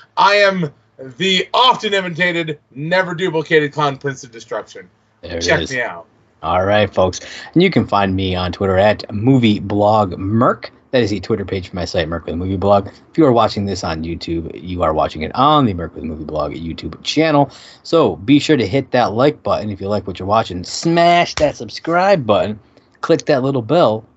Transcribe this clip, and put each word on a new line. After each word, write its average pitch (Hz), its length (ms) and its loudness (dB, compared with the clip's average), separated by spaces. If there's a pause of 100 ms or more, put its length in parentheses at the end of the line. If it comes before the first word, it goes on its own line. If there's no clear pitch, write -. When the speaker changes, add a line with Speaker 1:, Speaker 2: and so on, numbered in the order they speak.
(160)
Speaker 1:
I 196 200 4
am 190 360 2 (260)
the 170 540 -2
often 220 400 2
imitated, 170 640 -2 (160)
never 170 400 -2
duplicated 156 580 0
clown 143 260 0
prince 139 240 -8
of 120 80 -18
destruction. 104 580 -12 (340)
Speaker 2:
There 85 160 -8
it 85 40 -6
Speaker 1:
Check - 200 0
Speaker 2:
is. - 100 -6
Speaker 1:
me 127 100 -4
out. 87 240 -10 (360)
Speaker 2:
All 90 220 0
right, 104 280 2
folks. 95 280 0 (340)
And 170 80 4
you 190 80 4
can 117 160 2
find 98 280 0
me 92 220 -2
on 90 160 -4
Twitter 95 240 0
at 101 360 2
Movie 110 460 2
Blog 104 600 2
Merc. 110 520 0 (220)
That 127 100 2
is 101 80 0
the 101 100 -4
Twitter 101 240 -4
page 92 260 -6
for 92 60 -10
my 87 80 -4
site, 82 240 -2
Merc 82 180 -6
with 80 100 -6
Movie 92 200 -4
Blog. 98 320 4
If - 300 -16
you 160 80 6
are 127 60 6
watching 107 340 2
this 95 160 -6
on 82 220 -4
YouTube, 82 460 -8 (120)
you 87 200 -6
are 78 120 0
watching 76 280 -2
it 78 120 -8
on 143 320 4
the 98 80 0
Merc 85 200 -8
with 73 100 -12
Movie 78 200 -8
Blog 73 280 -6
YouTube 80 500 -10
channel. 147 480 2 (320)
So 135 340 2
be 123 220 4
sure 151 180 2
to 110 100 2
hit 127 260 -2
that 113 200 2
like 143 300 2
button 98 280 -2
if 95 100 -8
you 98 80 -6
like 101 180 -2
what 92 120 -10
you're 92 100 -8
watching. 98 360 0
Smash 170 720 2
that 143 200 0
subscribe 170 680 0
button. 101 320 0 (420)
Click 156 260 0
that 135 160 2
little 135 200 0
bell. 113 440 2 (100)